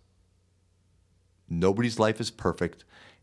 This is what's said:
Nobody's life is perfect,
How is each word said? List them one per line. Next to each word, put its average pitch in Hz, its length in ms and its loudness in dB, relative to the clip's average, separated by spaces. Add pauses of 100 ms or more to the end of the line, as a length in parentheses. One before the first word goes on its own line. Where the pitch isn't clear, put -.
(1500)
Nobody's 101 520 0
life 110 200 2
is 110 120 -6
perfect, - 520 -4 (400)